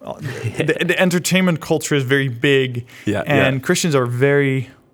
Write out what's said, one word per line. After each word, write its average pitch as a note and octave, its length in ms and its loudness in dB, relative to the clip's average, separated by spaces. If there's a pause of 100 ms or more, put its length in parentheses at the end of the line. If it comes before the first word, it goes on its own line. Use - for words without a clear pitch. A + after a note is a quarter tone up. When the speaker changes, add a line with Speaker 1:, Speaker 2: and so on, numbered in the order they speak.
Speaker 1:
uh, - 100 -12
Speaker 2:
<laughs> - 60 -12
Speaker 1:
the, C#3 680 -4
the E3 140 0
entertainment F3+ 600 2
culture D#3 340 -2
is C#3 100 2
very C3+ 240 2
big, B2+ 560 0 (220)
Speaker 2:
Yeah, - 200 -2
Speaker 1:
and C3+ 300 2
Speaker 2:
yeah. C3 60 -4
Speaker 1:
Christians F3 320 0
are C3 120 2
very C3+ 600 0 (240)